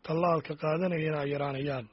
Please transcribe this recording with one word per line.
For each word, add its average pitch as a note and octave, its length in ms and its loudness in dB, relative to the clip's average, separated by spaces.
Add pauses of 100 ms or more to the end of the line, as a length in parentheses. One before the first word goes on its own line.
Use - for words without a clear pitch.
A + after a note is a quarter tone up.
tallaalka E3 520 2
qaadanayana D#3 640 0
ay C#3+ 100 -2
yaraanayaan. C#3 600 -2